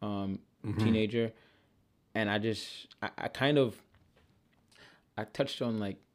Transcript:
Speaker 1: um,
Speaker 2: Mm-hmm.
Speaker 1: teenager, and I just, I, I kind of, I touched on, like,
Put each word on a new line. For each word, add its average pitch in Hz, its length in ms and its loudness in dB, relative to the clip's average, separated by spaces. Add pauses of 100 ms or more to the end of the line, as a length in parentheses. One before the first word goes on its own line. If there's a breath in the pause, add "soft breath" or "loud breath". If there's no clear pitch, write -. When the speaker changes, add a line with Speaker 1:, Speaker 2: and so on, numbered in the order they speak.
Speaker 1:
um, 98 380 -2 (260)
Speaker 2:
Mm-hmm. 104 180 -2
Speaker 1:
teenager, 110 480 2 (840)
and 107 140 0
I 104 100 2
just, - 480 -4 (140)
I, 104 160 -4
I - 120 -4
kind 143 280 2
of, 123 240 2 (1400 soft breath)
I 110 80 -6
touched - 360 -2
on, 117 180 0
like, 98 180 -2 (180)